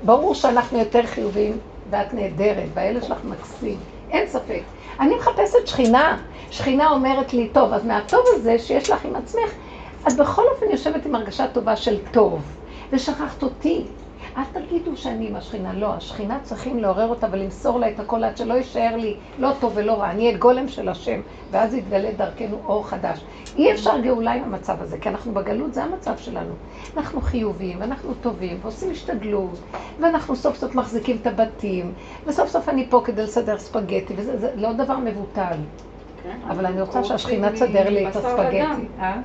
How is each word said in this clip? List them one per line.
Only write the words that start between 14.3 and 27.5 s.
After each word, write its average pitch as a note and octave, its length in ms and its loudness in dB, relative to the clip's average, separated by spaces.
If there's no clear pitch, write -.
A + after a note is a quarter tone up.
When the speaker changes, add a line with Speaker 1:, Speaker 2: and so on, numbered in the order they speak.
Speaker 1:
אל C4+ 60 -2
תגידו E4 440 -4
שאני A3+ 300 -4
עם G#3 80 -6
השכינה. F#3+ 380 -6
לא, G3 200 0
השכינה G#3 500 -6
צריכים B3 360 -4
לעורר G3+ 280 2
אותה A#3 240 0
ולמסור G#3+ 480 0
לה A3+ 100 2
את G#3+ 100 -8
הכל A3 240 0
עד A3 140 -2
שלא A#3+ 160 -2
יישאר A#3+ 420 2
לי A3 200 -2
לא C4 200 2
טוב A#3 160 2
ולא G#3 180 2
רע. G3+ 180 0
אני G#3+ 140 2
אהיה A3+ 120 4
גולם B3 300 6
של F#3+ 220 -4
השם, F#3 320 -4
ואז G#3+ 220 2
יתגלה G3+ 440 0
דרכנו G#3 480 -4
אור G#3 220 0
חדש. E3+ 340 -4
אי E4 140 8
אפשר D#4+ 300 2
גאולה A#3 320 2
עם B3+ 100 -2
המצב F#3+ 380 -4
הזה, - 160 -8
כי - 120 -4
אנחנו - 240 -6
בגלות, G#3 400 -2
זה C4 100 -2
המצב F#4 340 -4
שלנו. - 360 -8
אנחנו D4 240 -4
חיוביים, F#3+ 600 -2